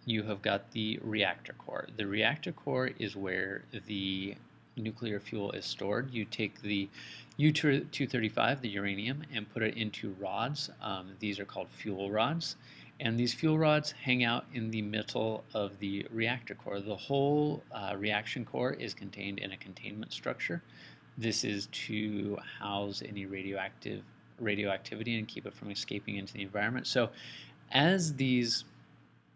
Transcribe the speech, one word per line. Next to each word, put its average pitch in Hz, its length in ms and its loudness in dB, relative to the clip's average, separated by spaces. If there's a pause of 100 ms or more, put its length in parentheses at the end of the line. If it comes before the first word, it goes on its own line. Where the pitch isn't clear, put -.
you 110 200 0
have 101 180 -4
got 101 300 2
the 110 320 -2
reactor 104 480 0
core. - 340 -6 (100)
The 104 120 -2
reactor 110 420 2
core 131 480 0
is 101 160 -4
where 95 480 -2 (240)
the 98 480 -2 (420)
nuclear 110 440 -4
fuel 101 320 -4
is 101 120 -6
stored. 110 480 -2
You 113 120 0
take 107 360 -2
the 101 280 0 (480)
U 151 160 8
two 147 320 4
thirty-five, 120 760 2
the 123 80 -4
uranium, 101 540 0 (100)
and 107 160 -2
put 117 140 -2
it 110 140 2
into 107 420 -2
rods. 104 520 -2 (100)
Um, 98 400 -4
these 104 180 -2
are 101 60 -4
called 95 260 -6
fuel 98 400 -2
rods. 127 460 2 (440)
And 117 180 4
these 120 160 4
fuel 156 240 6
rods 151 340 6
hang 127 300 4
out 120 220 4 (100)
in 110 160 0
the 113 120 0
middle 110 640 0 (100)
of 101 240 0
the 101 340 -2
reactor 113 420 0
core. - 260 -4
The 101 140 -2
whole, 143 680 2 (100)
uh, 98 240 -4
reaction 107 480 0
core 127 300 0
is 113 200 -6
contained 98 460 -6
in 98 120 -6
a 95 40 -10
containment 104 560 -10
structure. - 500 -4 (560)
This 113 240 0
is 104 300 -2
to 104 640 -2 (220)
house 101 460 -2
any 98 200 -6
radioactive, 98 760 -4 (360)
radioactivity 107 800 0
and 107 80 0
keep 107 200 -10
it 101 80 -8
from 104 160 -8
escaping 101 460 -4
into 98 180 -8
the 101 80 -6
environment. 104 440 0
So 120 240 4 (640)
as 160 420 6
these, 127 500 4 (720)